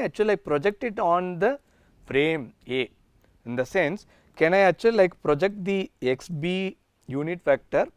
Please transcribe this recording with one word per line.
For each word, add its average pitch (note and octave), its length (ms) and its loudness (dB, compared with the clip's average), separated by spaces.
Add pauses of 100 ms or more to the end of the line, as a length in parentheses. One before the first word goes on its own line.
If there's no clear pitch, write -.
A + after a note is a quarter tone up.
actually G#3 240 -2
like G#3 180 0
project D3+ 400 -2
it A3 140 -6
on F3+ 400 0
the B3 200 0 (460)
frame C#3+ 480 -2 (160)
A? B2+ 200 -4 (560)
In A#2+ 120 -8
the B2+ 80 -2
sense, F3+ 400 -2 (320)
can D#3+ 160 4
I G3 60 6
actually G3 360 4
like F#3 260 2
project F3+ 440 -2
the F#3+ 260 -2 (100)
X B2+ 280 -2
B F3+ 480 -4 (300)
unit D3+ 360 -6
vector C#3+ 540 0